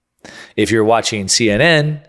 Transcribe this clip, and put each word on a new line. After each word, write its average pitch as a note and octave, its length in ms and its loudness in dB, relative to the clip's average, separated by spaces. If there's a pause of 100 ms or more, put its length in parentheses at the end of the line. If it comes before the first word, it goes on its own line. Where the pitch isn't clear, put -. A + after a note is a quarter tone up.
(560)
If G#2 160 -2
you're A2 140 2
watching A2 420 0
C G#2+ 240 0
N G#2 80 0
N, D3+ 500 0